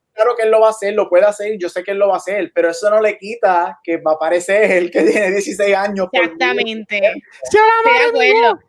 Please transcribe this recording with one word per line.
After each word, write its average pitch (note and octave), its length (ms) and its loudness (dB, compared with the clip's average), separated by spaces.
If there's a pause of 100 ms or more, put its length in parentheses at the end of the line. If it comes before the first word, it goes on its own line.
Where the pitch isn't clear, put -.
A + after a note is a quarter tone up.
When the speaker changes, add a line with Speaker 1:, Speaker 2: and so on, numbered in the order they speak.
(140)
Speaker 1:
claro A3+ 220 2
que A3+ 80 -2
él A3 80 2
lo A3 100 4
va A3 60 6
a A3 40 4
hacer, G#3 220 -6
lo G3+ 160 -2
puede F3+ 160 4
hacer, G#3 340 -2
yo F3 100 -6
sé F3+ 140 -8
que G3 80 -8
él G3 80 -4
lo G3+ 100 4
va F#3 60 2
a - 20 -4
hacer, F3+ 360 -6
pero E3+ 180 0
eso G3+ 180 -2
no G#3+ 120 4
le G#3 160 0
quita F#3+ 640 -2
que E3 140 -4
va D#3 140 -2
a D#3 40 2
aparecer F3+ 560 0
él F3+ 200 0
que E3 120 0
tiene G3+ 280 2
dieciséis G3+ 440 -2
años G3 360 -4
por C4+ 120 0
Speaker 2:
Exactamente. A3+ 760 -4 (520)
Speaker 3:
¡Se G4+ 80 4
habla A4 180 6
Speaker 2:
Estoy A#4 160 2
de A#4+ 60 2
Speaker 3:
mal - 20 2
de A#4+ 40 2 (340)
Speaker 2:
acuerdo. A#4 160 2
Speaker 3:
mí! - 140 -20